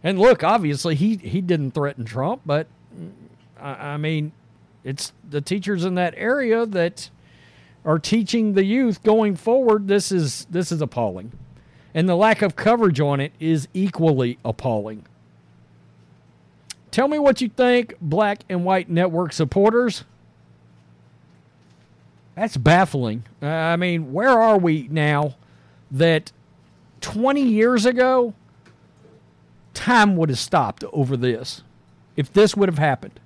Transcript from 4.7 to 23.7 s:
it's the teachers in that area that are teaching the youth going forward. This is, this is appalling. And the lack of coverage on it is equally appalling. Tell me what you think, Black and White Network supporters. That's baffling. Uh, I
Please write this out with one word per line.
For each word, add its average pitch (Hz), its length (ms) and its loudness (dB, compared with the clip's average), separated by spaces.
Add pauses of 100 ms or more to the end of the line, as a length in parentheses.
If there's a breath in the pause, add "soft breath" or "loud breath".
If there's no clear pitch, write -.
it's 135 260 -10 (180)
the 147 120 -6
teachers 190 420 -4
in 185 120 -4
that 180 200 -2
area 233 500 0
that 180 440 -4 (760 soft breath)
are 160 160 0
teaching 214 540 0
the 196 100 4
youth 226 400 0
going 214 320 2
forward. 220 540 0
This 196 240 2
is, 156 360 -2
this 175 220 -4
is 160 100 -4
appalling. 110 520 -6 (600 soft breath)
And 165 140 0
the 175 80 2
lack 214 280 2
of 180 120 -2
coverage 208 440 2
on 143 200 0
it 139 200 -6
is 156 340 0
equally 160 720 0
appalling. 110 600 -6 (1900)
Tell 254 160 0
me 302 100 -2
what 285 240 4
you 240 80 -2
think, 247 500 0
Black 202 500 -2
and 180 140 -4
White 185 240 0
Network 175 460 0
supporters. 214 720 0 (2250)
That's 208 200 -4
baffling. 131 680 2 (180)
Uh, 143 60 -6
I 165 300 -2